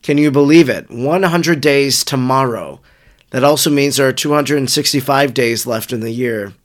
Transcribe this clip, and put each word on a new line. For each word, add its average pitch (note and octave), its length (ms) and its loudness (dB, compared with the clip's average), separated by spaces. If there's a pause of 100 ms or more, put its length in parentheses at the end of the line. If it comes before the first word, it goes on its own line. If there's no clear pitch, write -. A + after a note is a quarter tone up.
Can D3 140 0
you D3 140 2
believe C#3+ 400 6
it? F#2 200 -6
One D3+ 340 -2
hundred E3 360 0
days C#3 420 0
tomorrow. B2+ 800 -2 (520)
That C3 120 0
also D3 240 2
means C#3+ 300 0
there C3+ 100 2
are B2+ 40 0
two D3 200 -4
hundred D3 240 0
and C3+ 140 -2
sixty-five C#3 640 0
days A#2 320 -2
left A2+ 260 -6
in A2+ 80 -6
the A2+ 100 -6
year. A2+ 440 -6 (100)